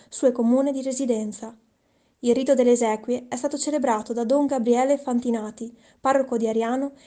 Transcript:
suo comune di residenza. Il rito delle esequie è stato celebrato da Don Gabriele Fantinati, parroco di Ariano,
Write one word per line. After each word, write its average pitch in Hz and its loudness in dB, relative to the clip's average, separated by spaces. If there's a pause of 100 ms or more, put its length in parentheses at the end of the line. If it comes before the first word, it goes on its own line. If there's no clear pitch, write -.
suo 262 2
comune 254 2
di 269 -6
residenza. 233 -4 (640)
Il 240 2
rito 262 2
delle 247 4
esequie 240 -2
è - -8
stato 285 -4
celebrato 254 -2
da 240 -4
Don 277 2
Gabriele 262 2
Fantinati, 233 -4 (300)
parroco 262 2
di 220 0
Ariano, 233 -2 (140)